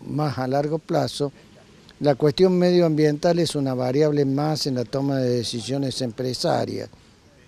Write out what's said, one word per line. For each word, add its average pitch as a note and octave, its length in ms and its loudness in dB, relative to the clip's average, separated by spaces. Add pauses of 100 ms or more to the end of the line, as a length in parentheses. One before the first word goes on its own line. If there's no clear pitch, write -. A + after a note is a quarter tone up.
más C#3 360 -4
a C3 100 -4
largo D3 300 0
plazo, C#3+ 540 -2 (720)
la C#3+ 140 4
cuestión F3+ 420 4
medioambiental E3+ 800 4
es D#3+ 160 0
una C3+ 180 -2
variable C#3+ 520 2
más D3 420 -2
en C3+ 80 -2
la B2 80 -2
toma C3+ 360 -2
de B2 180 0
decisiones A#2+ 640 -4
empresarias A#2+ 880 -4 (580)